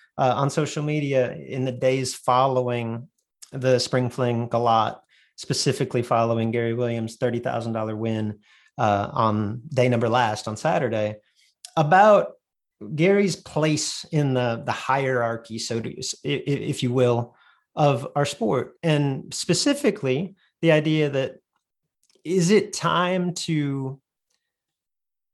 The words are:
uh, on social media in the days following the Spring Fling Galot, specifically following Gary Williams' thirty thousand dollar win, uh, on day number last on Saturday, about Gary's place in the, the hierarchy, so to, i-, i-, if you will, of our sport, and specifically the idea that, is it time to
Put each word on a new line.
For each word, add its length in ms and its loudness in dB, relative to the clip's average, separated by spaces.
uh, 180 4
on 140 2
social 340 -2
media 500 0
in 300 -6
the 80 -2
days 420 0
following 920 0
the 260 2
Spring 300 0
Fling 400 -2
Galot, 500 2
specifically 640 -2
following 480 0
Gary 220 -2
Williams' 420 -4
thirty 240 -2
thousand 320 -4
dollar 240 -4
win, 440 -4
uh, 360 2
on 560 0
day 180 2
number 220 2
last 380 0
on 100 -8
Saturday, 580 -2
about 560 6
Gary's 400 2
place 760 -2
in 220 2
the, 320 0
the 60 -2
hierarchy, 880 -2
so 220 -4
to, 80 -8
i-, 400 -10
i-, 160 -4
if 360 -4
you 120 0
will, 420 0
of 400 2
our 100 0
sport, 580 -2
and 500 0
specifically 1040 0
the 100 6
idea 380 2
that, 260 -4
is 280 2
it 220 4
time 600 0
to 640 -4